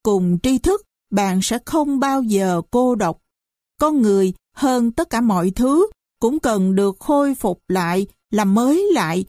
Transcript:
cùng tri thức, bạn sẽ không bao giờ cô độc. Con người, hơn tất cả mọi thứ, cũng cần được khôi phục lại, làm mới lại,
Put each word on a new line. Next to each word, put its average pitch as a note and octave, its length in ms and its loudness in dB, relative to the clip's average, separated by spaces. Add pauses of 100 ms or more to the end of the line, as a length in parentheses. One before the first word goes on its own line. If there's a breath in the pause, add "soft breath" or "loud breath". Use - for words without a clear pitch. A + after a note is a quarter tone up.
cùng F3+ 400 0
tri C4 160 0
thức, G4 240 0 (280)
bạn F#3+ 320 0
sẽ A3+ 220 -4
không C#4+ 360 -2
bao C4+ 220 0
giờ F#3+ 480 0
cô B3 240 0
độc. F#3 240 -4 (600)
Con D4+ 220 2
người, G3 300 2 (240)
hơn B3 360 0
tất E4+ 180 -4
cả A#3 100 -2
mọi F#3+ 300 0
thứ, C#4+ 400 2 (300)
cũng B3+ 180 0
cần F#3+ 360 0
được G3 260 0
khôi C#4+ 340 0
phục F#3+ 240 -4 (100)
lại, F#3 380 -2 (240 soft breath)
làm G3+ 240 2
mới D#4 380 2
lại, F#3 360 -2